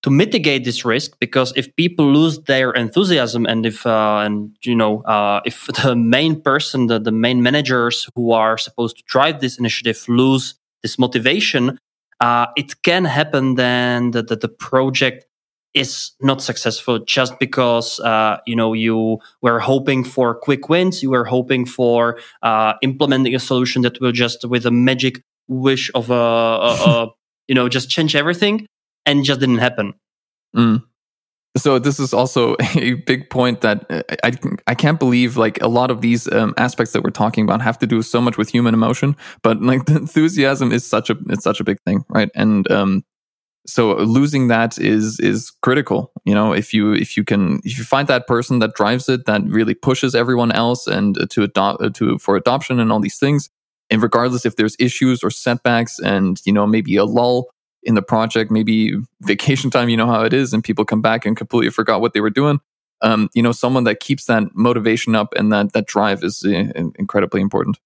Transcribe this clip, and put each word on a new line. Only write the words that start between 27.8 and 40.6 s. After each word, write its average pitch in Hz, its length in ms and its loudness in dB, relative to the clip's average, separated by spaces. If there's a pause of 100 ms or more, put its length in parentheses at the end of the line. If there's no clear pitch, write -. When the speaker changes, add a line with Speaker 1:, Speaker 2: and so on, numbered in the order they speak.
Speaker 1:
change 156 260 0
everything, 190 500 0 (400)
and 143 140 4
it 135 40 0
just 135 160 0
didn't 127 180 2
happen. 113 360 -2 (640)
Speaker 2:
Mm. 117 280 2 (760)
So 135 220 2
this 139 200 0
is 135 140 -2
also 202 440 2
<laughs> - 180 0
a 123 180 2
big 131 360 -4
point 123 320 0
that, 104 280 0
uh, 82 140 -4 (200)
I, 117 80 2 (360)
I 123 80 0
can't 156 240 2
believe, 123 380 2
like, 113 240 0
a 107 60 2
lot 123 240 2
of 117 100 -4
these, 117 300 0
um, 110 260 0
aspects 120 360 -2
that - 100 -2
we're - 60 -2
talking 110 340 -2
about 104 180 0
have 120 180 -2
to - 80 -2
do 113 140 2
so 120 200 -2
much 120 160 -2
with 110 120 -2
human 120 240 2
emotion, 120 420 0 (260)
but, 113 200 2
like, 131 240 0
<laughs> - 20 -4
the 156 100 4
enthusiasm 139 760 0